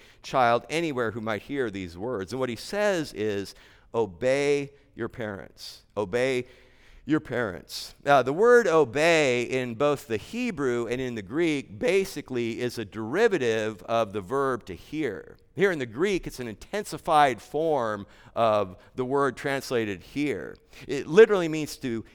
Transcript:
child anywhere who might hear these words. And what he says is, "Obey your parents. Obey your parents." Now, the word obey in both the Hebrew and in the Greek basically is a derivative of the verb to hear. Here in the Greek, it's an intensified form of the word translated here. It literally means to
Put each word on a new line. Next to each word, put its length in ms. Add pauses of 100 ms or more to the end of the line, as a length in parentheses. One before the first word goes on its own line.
(220)
child 480
anywhere 400
who 100
might 220
hear 280
these 280
words. 340
And 60
what 100
he 80
says 560
is, 420 (380)
"Obey 760 (240)
your 140
parents. 760 (140)
Obey 500 (580)
your 140
parents." 840
Now, 180
the 100
word 360
obey 760
in 320
both 320
the 100
Hebrew 680
and 140
in 160
the 60
Greek 560
basically 840
is 180
a 60
derivative 1000
of 280
the 80
verb 460
to 80
hear. 640 (200)
Here 160
in 80
the 60
Greek, 400
it's 120
an 80
intensified 960
form 640 (300)
of 400 (180)
the 100
word 320
translated 680
here. 540 (300)
It 200
literally 420
means 300
to 260 (100)